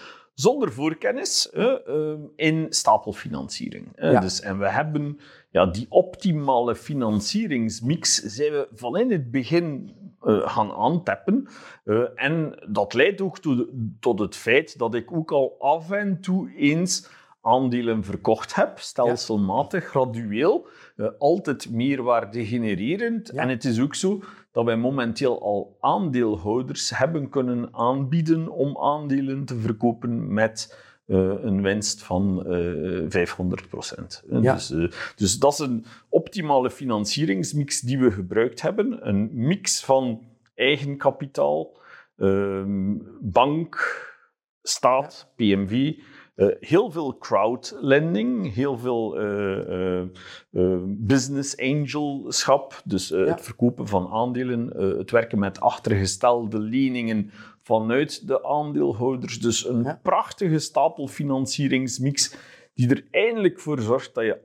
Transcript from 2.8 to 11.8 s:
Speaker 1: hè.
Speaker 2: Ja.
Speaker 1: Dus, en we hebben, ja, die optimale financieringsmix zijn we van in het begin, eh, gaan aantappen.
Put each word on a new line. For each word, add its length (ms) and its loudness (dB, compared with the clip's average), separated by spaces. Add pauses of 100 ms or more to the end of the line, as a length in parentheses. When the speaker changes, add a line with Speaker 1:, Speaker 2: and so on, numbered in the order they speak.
Speaker 1:
hè. 160 0
Speaker 2:
Ja. 100 8
Speaker 1:
Dus, 200 -4
en 180 -6
we 100 0
hebben, 500 -2 (320)
ja, 160 6
die 220 -4
optimale 840 2
financieringsmix 1500 -2
zijn 300 -2
we 200 -2
van 240 -6
in 140 2
het 200 -2
begin, 600 -2 (280)
eh, 280 2
gaan 240 0
aantappen. 720 0 (380)